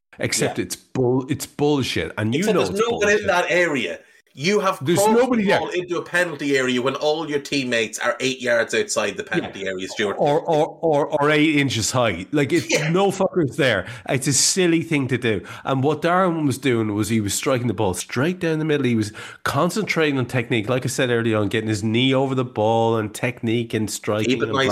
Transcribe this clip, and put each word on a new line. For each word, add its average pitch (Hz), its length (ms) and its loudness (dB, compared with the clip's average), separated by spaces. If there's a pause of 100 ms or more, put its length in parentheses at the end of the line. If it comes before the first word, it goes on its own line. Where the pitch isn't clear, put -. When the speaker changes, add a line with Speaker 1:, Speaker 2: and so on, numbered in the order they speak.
(200)
Speaker 1:
except - 400 -2
Speaker 2:
Yeah. 98 60 -4
Speaker 1:
it's 90 100 -10
bull-, 127 560 0
it's 101 160 -4
bullshit, 135 720 0
and 107 180 0
you 147 60 0
Speaker 2:
Except 214 140 2
Speaker 1:
know 139 100 2
Speaker 2:
there's 185 140 -4
Speaker 1:
it's 226 80 0
Speaker 2:
no 233 100 -2
one - 120 -2
in 208 60 4
Speaker 1:
bullshit. 208 120 -2
Speaker 2:
that 180 220 2
area. 143 500 0 (360)
You 185 260 0
have 185 240 -2
Speaker 1:
There's 170 140 4
Speaker 2:
crossed 208 200 4
Speaker 1:
nobody 254 220 2
Speaker 2:
the 196 80 2
Speaker 1:
there. 170 100 4
Speaker 2:
ball 151 100 -4
into 175 280 -4
a 147 40 -4
penalty 156 560 0
area 127 240 2
when 131 140 0
all 151 340 0
your 147 100 0
teammates 123 600 -2
are 117 220 0
eight 127 180 0
yards 120 340 0
outside 107 440 0
the 101 60 -8
Speaker 1:
Yeah. - 80 -14
Speaker 2:
penalty 104 360 -4
area, 92 220 -6
Stuart. 101 280 -2
Speaker 1:
Or, 147 240 2
or, 160 400 0
or, 156 260 2
or 147 240 2
eight 151 260 4
inches 117 340 0
high. 123 400 0
Like, 147 220 2
it's 165 180 0
Speaker 2:
Yeah. 151 180 0
Speaker 1:
no 190 220 2
fuckers 180 460 -2
there. 117 280 2 (220)
It's 139 200 -2
a 143 60 2
silly 165 480 2
thing 139 280 -2
to 127 80 2
do. 113 240 0 (240)
And 135 180 0
what 147 200 0
Darwin 170 420 2
was 127 120 0
doing 117 380 0
was 104 140 0
he 113 100 2
was 101 140 -2
striking 127 340 0
the 110 60 0
ball 95 220 0
straight 170 440 -4
down 160 200 -2
the 156 60 -2
middle. 147 200 0
He 123 100 2
was 104 160 0 (320)
concentrating 160 760 0
on 127 80 0
technique, 120 420 0
like 127 160 0
I 131 40 -2
said 131 200 0
earlier 117 280 2
on, 104 120 0
getting 110 180 -2
his 107 160 0
knee 120 300 2
over 131 220 2
the 127 100 0
ball 113 520 2
and 107 160 -4
technique 120 600 -2
and 107 180 -2
striking 110 440 -2
Speaker 2:
Keep 113 80 -2
it 110 60 -2
Speaker 1:
and 113 40 -4
Speaker 2:
nice 135 180 0